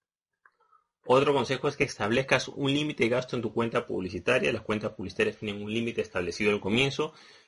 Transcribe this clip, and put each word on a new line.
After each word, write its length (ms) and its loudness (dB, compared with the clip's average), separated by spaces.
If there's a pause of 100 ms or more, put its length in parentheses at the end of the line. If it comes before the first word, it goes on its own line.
(1040)
Otro 300 6
consejo 340 0
es 80 -2
que 100 2
establezcas 640 0
un 240 -2
límite 340 0
de 40 4
gasto 260 -2
en 60 -2
tu 120 -4
cuenta 340 0
publicitaria. 680 0
Las 80 -4
cuentas 300 -4
publicitarias 460 -2
tienen 260 -8
un 100 -6
límite 280 -2
establecido 500 0
al 80 2
comienzo. 540 0 (340)